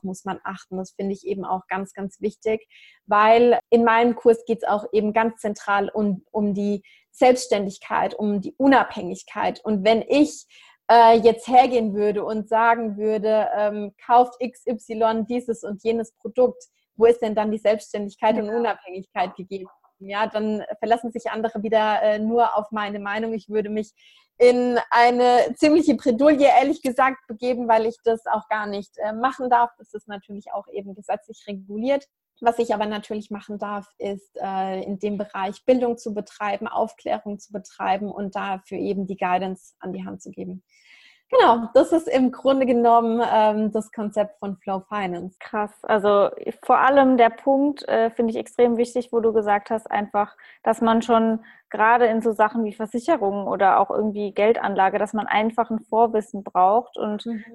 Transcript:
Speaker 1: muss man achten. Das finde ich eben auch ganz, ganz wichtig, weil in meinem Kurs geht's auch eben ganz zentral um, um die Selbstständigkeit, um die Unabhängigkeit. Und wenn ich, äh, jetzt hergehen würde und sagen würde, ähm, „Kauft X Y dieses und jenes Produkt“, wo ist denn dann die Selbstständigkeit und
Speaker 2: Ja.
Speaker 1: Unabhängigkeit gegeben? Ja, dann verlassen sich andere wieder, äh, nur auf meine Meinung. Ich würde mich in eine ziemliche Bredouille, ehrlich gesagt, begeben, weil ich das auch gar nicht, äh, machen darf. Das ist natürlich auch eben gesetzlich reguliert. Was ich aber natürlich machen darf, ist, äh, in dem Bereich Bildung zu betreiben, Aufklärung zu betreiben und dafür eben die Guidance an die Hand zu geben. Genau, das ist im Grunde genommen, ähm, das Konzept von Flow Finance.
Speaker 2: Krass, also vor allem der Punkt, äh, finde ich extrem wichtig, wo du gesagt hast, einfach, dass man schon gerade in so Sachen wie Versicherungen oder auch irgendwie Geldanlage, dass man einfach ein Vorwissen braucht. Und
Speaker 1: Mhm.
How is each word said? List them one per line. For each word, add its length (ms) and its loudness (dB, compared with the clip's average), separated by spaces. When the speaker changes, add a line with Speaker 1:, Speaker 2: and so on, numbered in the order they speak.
Speaker 1:
muss 220 -12
man 180 -8
achten. 340 -12
Das 140 -10
finde 220 -6
ich 120 -14
eben 200 -6
auch 220 -6
ganz, 260 -8
ganz 280 -12
wichtig, 460 -6
weil 520 6
in 140 4
meinem 320 2
Kurs 300 2
geht's 180 -4
auch 280 -2
eben 220 0
ganz 280 0
zentral 480 -2
um, 420 -4
um 220 -2
die 300 -4
Selbstständigkeit, 1000 0
um 280 -4
die 160 -10
Unabhängigkeit. 1080 0
Und 200 -2
wenn 240 4
ich, 380 0
äh, 260 8
jetzt 300 2
hergehen 460 4
würde 300 -2
und 260 -6
sagen 480 2
würde, 580 0
ähm, 380 -4
„Kauft 360 4
X 280 -10
Y 600 -2
dieses 360 -6
und 200 -12
jenes 320 -4
Produkt“, 480 -4
wo 100 2
ist 160 4
denn 140 -2
dann 160 -2
die 80 -4
Selbstständigkeit 800 -2
und 100 -4
Speaker 2:
Ja. 100 -6
Speaker 1:
Unabhängigkeit 800 -6
gegeben? 340 -14
Ja, 280 -4
dann 360 -4
verlassen 320 -2
sich 180 -8
andere 320 -6
wieder, 400 0
äh, 180 0
nur 380 0
auf 140 -4
meine 280 -6
Meinung. 340 -6
Ich 160 -12
würde 200 -2
mich 240 -8
in 420 4
eine 680 4
ziemliche 400 4
Bredouille, 520 4
ehrlich 340 4
gesagt, 460 -2
begeben, 400 -4
weil 180 4
ich 180 -4
das 220 -2
auch 220 -4
gar 180 -4
nicht, 320 -10
äh, 140 -6
machen 380 -4
darf. 280 2
Das 160 -20
ist 140 -16
natürlich 460 -14
auch 160 -10
eben 260 -12
gesetzlich 520 -12
reguliert. 580 -6
Was 160 0
ich 160 -2
aber 120 -4
natürlich 460 -8
machen 280 -12
darf, 280 -10
ist, 440 -12
äh, 400 -6
in 180 -8
dem 180 -4
Bereich 480 -8
Bildung 320 2
zu 160 -10
betreiben, 560 -8
Aufklärung 680 -6
zu 140 -20
betreiben 580 -6
und 260 -10
dafür 420 -8
eben 300 -6
die 100 -10
Guidance 640 -6
an 120 -10
die 140 -12
Hand 160 -14
zu 100 -20
geben. 320 -14
Genau, 440 4
das 160 4
ist 160 0
im 240 2
Grunde 340 0
genommen, 560 2
ähm, 400 2
das 200 -6
Konzept 480 -6
von 180 -8
Flow 220 -8
Finance. 500 -8
Speaker 2:
Krass, 320 -6
also 460 2
vor 160 4
allem 380 4
der 120 6
Punkt, 580 -2
äh, 220 0
finde 220 -2
ich 60 -6
extrem 400 0
wichtig, 340 -2
wo 80 0
du 120 2
gesagt 380 0
hast, 220 -6
einfach, 440 -4
dass 180 0
man 220 2
schon 380 2
gerade 380 4
in 160 -2
so 80 0
Sachen 340 0
wie 80 -8
Versicherungen 720 -4
oder 320 2
auch 120 0
irgendwie 420 -4
Geldanlage, 640 0
dass 160 -4
man 140 -4
einfach 420 -2
ein 120 -4
Vorwissen 640 -2
braucht. 540 0
Und 300 -6
Speaker 1:
Mhm. 160 -8